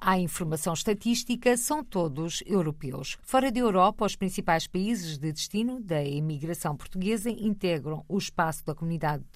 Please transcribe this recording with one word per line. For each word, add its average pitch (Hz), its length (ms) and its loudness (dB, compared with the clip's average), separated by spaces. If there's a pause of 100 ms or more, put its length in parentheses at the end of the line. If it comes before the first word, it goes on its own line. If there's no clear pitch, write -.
há 190 180 4
informação 160 540 -2
estatística, 240 840 2
são 302 260 0
todos 160 640 -2
europeus. 151 760 -2
Fora 262 280 2
da 240 120 2
Europa, 208 440 6
os 190 120 -2
principais 185 500 0
países 180 500 -2
de 156 140 -2
destino 233 480 -2
da 170 240 -2
imigração 151 720 -2
portuguesa 196 540 -2
integram 175 760 -2
o 196 120 -2
espaço 165 480 -2
da 180 100 -4
Comunidade 160 480 0 (120)